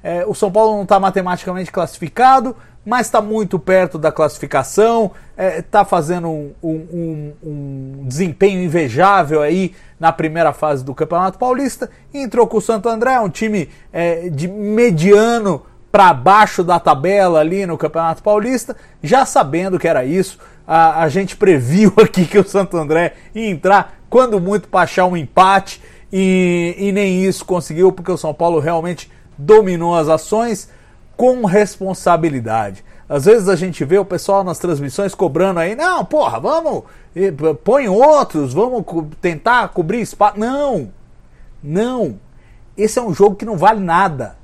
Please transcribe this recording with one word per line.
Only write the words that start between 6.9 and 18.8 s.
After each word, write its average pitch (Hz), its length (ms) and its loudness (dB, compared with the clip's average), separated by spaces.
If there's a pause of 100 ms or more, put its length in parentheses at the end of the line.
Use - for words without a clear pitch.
um, 156 480 -8
um 139 640 -12
desempenho 180 560 -2
invejável 160 800 2
aí 170 320 0 (240)
na 165 140 2
primeira 160 400 0
fase 143 320 -4
do 135 100 -10
Campeonato 175 460 -2
Paulista, 254 500 -4 (240)
e 285 60 -10
entrou 247 260 2
com 226 120 -4
o 202 40 0
Santo 226 280 -2
André, 240 280 0
um 214 120 0
time, 214 400 -4 (240)
é, 170 340 -4
de 160 220 -6
mediano 208 1160 2 (240)
pra 185 240 6
baixo 185 520 2
da 170 160 0
tabela 175 580 2
ali 180 260 0
no 165 120 -6
Campeonato 160 440 -4
Paulista, 214 540 -2 (260)